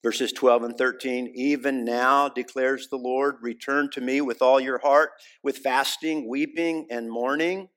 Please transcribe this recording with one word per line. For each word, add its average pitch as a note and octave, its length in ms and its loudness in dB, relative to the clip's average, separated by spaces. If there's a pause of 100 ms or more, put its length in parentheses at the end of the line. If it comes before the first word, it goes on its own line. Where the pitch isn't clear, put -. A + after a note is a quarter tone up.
Verses A2+ 280 -2
twelve A#2+ 320 4
and A#2 140 -8
thirteen, B2+ 580 -2
"Even C3+ 480 -2
now, B2+ 460 2
declares C3 580 -4
the C3+ 120 -6
Lord, B2+ 420 -2
return C#3 500 -2
to C#3+ 80 -8
me C3 220 0
with B2+ 200 -2
all C3 180 6
your C3 180 -2
heart, D3 340 4 (320)
with C#3+ 140 -2
fasting, C#3 720 -2
weeping, D#3 600 -4
and A#2 220 -6
mourning. D#3+ 640 -2